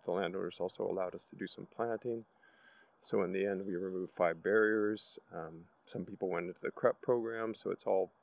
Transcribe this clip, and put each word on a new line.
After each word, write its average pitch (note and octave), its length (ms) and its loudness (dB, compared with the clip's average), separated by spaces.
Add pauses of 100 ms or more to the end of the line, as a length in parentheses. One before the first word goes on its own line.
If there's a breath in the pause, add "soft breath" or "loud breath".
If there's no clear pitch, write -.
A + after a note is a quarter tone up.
the G2 80 -2
landowners F2+ 480 -2
also - 260 -4
allowed F2+ 300 -2
us - 140 -10
to - 80 -16
do F#2+ 100 -4
some F#2+ 260 -8
planting. A#2 520 -4 (760 soft breath)
So G#2 240 0
in F2+ 80 0
the F#2+ 140 2
end, G2 200 0
we F#2+ 120 -2
removed F#2 340 -4
five E2 320 2
barriers. G#2+ 720 4 (160)
Um, E2 280 -10 (240)
some - 180 -6
people G2 240 -4
went F2 220 -2
into F2 120 -12
the - 100 -2
crep - 300 2
program, A2+ 540 0
so - 160 -2
it's - 140 -6
all F#2+ 260 4 (120)